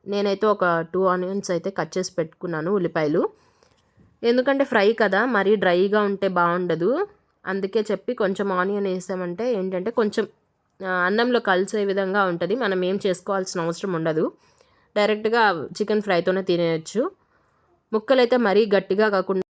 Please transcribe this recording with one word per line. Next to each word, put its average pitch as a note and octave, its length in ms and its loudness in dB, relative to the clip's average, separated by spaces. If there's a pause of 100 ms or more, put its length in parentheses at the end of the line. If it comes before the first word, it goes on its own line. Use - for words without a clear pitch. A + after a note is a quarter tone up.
(100)
నేనైతే G3+ 340 0 (100)
ఒక G3 100 -2 (280)
టూ F#3 60 -2 (140)
ఆనియన్స్ F#3 400 -4
అయితే E3+ 240 -4
కట్ D#3+ 200 -4
చేసి F#3 200 -4
పెట్టుకున్నాను, E3 600 -6
ఉల్లిపాయలు. E3+ 440 0 (1080)
ఎందుకంటే C4 420 2
ఫ్రై G#3+ 280 4
కదా, G3 220 2 (140)
మరీ G3 280 4
డ్రైగా F#3+ 460 4
ఉంటే G3 180 -2 (120)
బాగుండదు. F3 680 0 (440)
అందుకే G3 300 -2 (100)
చెప్పి G#3 300 -4
కొంచెం G3 380 0
ఆనియన్ G3 320 -2
వేసామంటే F#3 680 -4
ఏంటంటే F#3 400 -4
కొంచెం, G#3+ 280 -2 (640)
ఆ, - 20 -2 (160)
అన్నంలో A#3 320 2 (100)
కలిసే F#3+ 420 0
విధంగా G3 400 0
ఉంటది. F3 320 -2
మనం F#3 260 0
ఏం F#3+ 160 -2
చేసుకోవాల్సిన F#3 600 -2
అవసరం F3 320 -6
ఉండదు, D#3+ 260 0 (680)
డైరెక్ట్గా G#3+ 480 2 (360)
చికెన్ G#3+ 280 0
ఫ్రైతోనే F#3 440 0
తినేయచ్చు. E3+ 520 0 (880)
ముక్కలైతే B3 440 2 (100)
మరీ G3+ 160 6 (140)
గట్టిగా G3 400 2
కాకుండా F#3 360 0